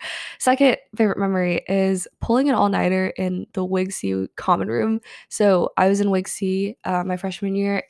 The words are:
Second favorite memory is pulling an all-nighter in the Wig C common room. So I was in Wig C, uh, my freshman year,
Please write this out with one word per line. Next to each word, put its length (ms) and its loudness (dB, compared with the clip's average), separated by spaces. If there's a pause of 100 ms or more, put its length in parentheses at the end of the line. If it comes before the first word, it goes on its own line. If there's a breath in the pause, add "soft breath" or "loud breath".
(380 loud breath)
Second 380 4 (200)
favorite 220 2
memory 500 0
is 400 0 (120)
pulling 280 2
an 80 2
all-nighter 600 2
in 380 -4
the 100 -2
Wig 280 -2
C 440 -4
common 320 0
room. 320 0 (280 loud breath)
So 480 2
I 120 4
was 120 2
in 100 2
Wig 180 0
C, 560 -4
uh, 200 -2
my 120 -4
freshman 380 -6
year, 360 0